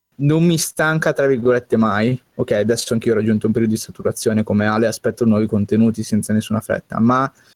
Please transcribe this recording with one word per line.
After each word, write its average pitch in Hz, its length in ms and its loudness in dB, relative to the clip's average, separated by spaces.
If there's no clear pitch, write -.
non 156 260 2
mi 170 120 4
stanca, 156 540 -2
tra 143 160 0
virgolette, 123 480 0
mai. 110 420 2
Ok, - 160 -4
adesso 113 420 0
anch'io 113 180 0
ho 107 40 2
raggiunto 107 320 0
un 110 40 2
periodo 110 220 0
di 110 60 -2
saturazione 107 640 -4
come 104 240 0
Ale, 110 200 0
aspetto 113 380 -4
nuovi 107 220 2
contenuti 110 540 0
senza 107 300 -2
nessuna 107 300 -2
fretta, - 400 -6
ma, 127 280 2